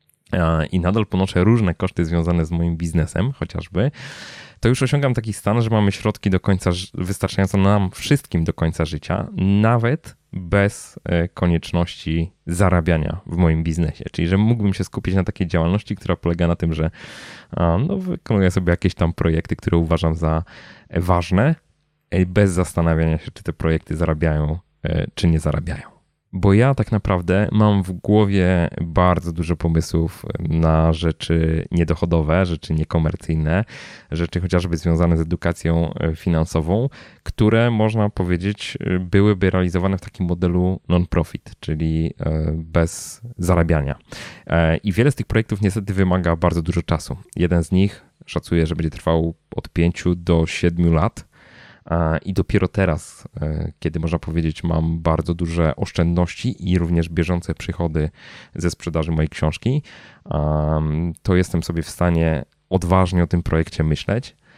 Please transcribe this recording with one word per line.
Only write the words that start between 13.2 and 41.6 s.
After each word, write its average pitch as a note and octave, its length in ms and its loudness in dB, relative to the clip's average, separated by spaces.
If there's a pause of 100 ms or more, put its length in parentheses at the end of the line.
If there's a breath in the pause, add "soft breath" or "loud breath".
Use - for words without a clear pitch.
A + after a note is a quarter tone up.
w E2+ 100 -8
moim E2 280 4
biznesie. D#2+ 480 -2
Czyli, E2+ 160 0
że F#2+ 80 2
mógłbym G#2+ 380 2
się F#2 100 -4
skupić - 300 -4
na F#2+ 100 2
takiej F#2 220 -4
działalności, F2+ 500 0
która F#2 200 -4
polega E2+ 300 0
na E2+ 100 2
tym, E2 180 0
że, D#2+ 160 0 (600 loud breath)
a, E2+ 280 2 (100)
no, G3 80 -4
wykonuję A#2 540 0
sobie F2 200 0
jakieś F2 240 0
tam E2+ 180 0
projekty, - 440 -2
które - 200 0
uważam E2 380 2
za D#2+ 280 0 (480 loud breath)
ważne, F#2 640 2 (560)
e, F2+ 160 2
bez F#2+ 240 4
zastanawiania E2 680 2
się, - 120 -16
czy - 120 -18
te D#2+ 100 -6
projekty D#2+ 440 -2
zarabiają, D#2 600 0 (260)
e, E2 300 -2
czy - 120 0
nie E2 140 4
zarabiają. D#2 520 -4 (420)
Bo G2 180 2
ja B2 220 4
tak - 180 -4
naprawdę F#2+ 600 0
mam G#2 300 4
w F#2 100 -6
głowie F#2+ 800 2 (100)
bardzo E2+ 520 2
dużo E2 240 -2
pomysłów E2 720 0 (120)
na D#2+ 540 4
rzeczy D#2+ 800 0
niedochodowe, E2+ 760 2
rzeczy D#2+ 280 -4
niekomercyjne, D#2+ 880 0 (460 loud breath)
rzeczy E2+ 300 -2
chociażby F2 360 0
związane E2+ 400 2
z D#2+ 40 2
edukacją, E2 720 -2
e, D#2+ 220 -4
finansową, E2+ 720 0 (340 loud breath)
które A2+ 480 2
można A2 400 2
powiedzieć, F2+ 680 -2
e, F#2 180 0
byłyby F#2+ 520 2
realizowane F#2 480 0
w - 20 -20
takim - 260 -6
modelu F2+ 640 0
non-profit, F2 720 0